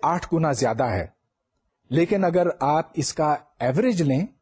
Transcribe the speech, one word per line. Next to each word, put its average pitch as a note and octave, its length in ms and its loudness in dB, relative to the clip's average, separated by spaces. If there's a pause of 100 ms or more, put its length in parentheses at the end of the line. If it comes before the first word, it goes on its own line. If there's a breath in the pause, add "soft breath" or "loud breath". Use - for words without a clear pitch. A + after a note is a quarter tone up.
آٹھ E3+ 300 0
گنا D#3+ 200 2
زیادہ A#2 360 0
ہے، F#2+ 160 -2 (840)
لیکن F3 340 2
اگر F3 240 2 (120)
آپ D3+ 340 0
اس D3 200 -4
کا D3+ 200 0 (260)
average E3+ 420 0
لیں C#3 220 0 (180)